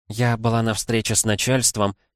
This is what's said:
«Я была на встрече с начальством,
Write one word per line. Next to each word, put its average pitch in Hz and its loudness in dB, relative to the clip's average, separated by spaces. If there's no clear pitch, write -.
«Я 117 0
была 117 0
на 113 0
встрече 110 -2
с - 0
начальством, 107 0